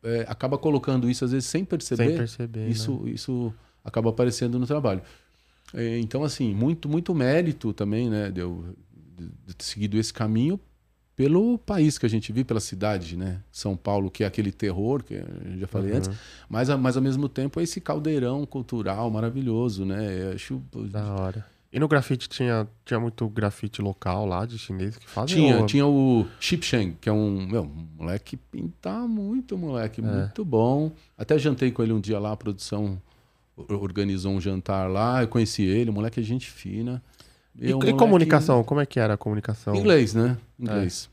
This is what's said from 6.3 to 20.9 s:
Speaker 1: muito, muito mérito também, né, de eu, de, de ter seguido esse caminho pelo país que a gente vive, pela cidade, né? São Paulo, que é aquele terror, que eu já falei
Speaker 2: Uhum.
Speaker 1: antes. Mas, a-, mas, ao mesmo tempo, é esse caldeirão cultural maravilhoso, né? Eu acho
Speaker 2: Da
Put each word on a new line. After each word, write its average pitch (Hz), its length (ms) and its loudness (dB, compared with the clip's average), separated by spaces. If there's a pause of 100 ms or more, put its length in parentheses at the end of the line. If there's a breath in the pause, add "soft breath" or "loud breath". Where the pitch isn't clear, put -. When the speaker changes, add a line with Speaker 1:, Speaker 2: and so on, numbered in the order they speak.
Speaker 1:
muito, 147 340 0
muito 170 280 -2
mérito 143 580 0
também, 107 360 -2
né, 104 200 -2
de 90 120 -6
eu, 87 220 -6 (540)
de, 85 100 -14 (200)
de 92 80 -18
ter - 100 -16
seguido 104 320 -2
esse 110 160 -2
caminho 117 460 0 (560)
pelo 190 440 4
país 156 400 2
que - 80 0
a - 20 4
gente 110 220 -2
vive, 127 140 0
pela 110 140 0
cidade, 95 560 -2
né? 92 260 -6 (100)
São 98 260 -4
Paulo, 98 320 0
que - 140 -2
é 101 40 0
aquele 98 240 -2
terror, 107 520 -2
que - 100 -14
eu 90 460 -10
já 98 80 -6
falei 98 240 -2
Speaker 2:
Uhum. 117 60 0
Speaker 1:
antes. 95 120 0 (400 loud breath)
Mas, 123 220 0
a-, 139 60 2
mas, 127 200 2
ao 131 60 2
mesmo 135 260 0
tempo, 135 300 -4
é 170 40 0
esse 170 160 -6
caldeirão 147 680 -2
cultural 113 640 -4
maravilhoso, 113 760 -2
né? 95 440 -4
Eu 92 40 -6
acho 131 260 -8 (300)
Speaker 2:
Da 104 240 -4